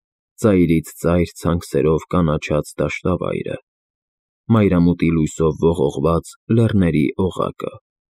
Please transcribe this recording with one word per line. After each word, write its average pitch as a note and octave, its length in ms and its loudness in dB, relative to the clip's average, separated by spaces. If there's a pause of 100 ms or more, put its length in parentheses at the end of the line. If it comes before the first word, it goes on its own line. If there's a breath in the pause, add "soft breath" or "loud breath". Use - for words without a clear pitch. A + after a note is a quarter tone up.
(380)
Ծայրից F2 540 2
ծայր E2+ 400 0
ցանքսերով D#2+ 760 -2
կանաչած D2+ 680 -2
դաշտավայրը, D2 840 -6 (920)
մայրամուտի F2 640 4
լույսով D#2+ 500 0
ողողված D#2+ 720 0 (160)
լեռների G2 580 2 (100)
օղակը։ - 560 -4 (420)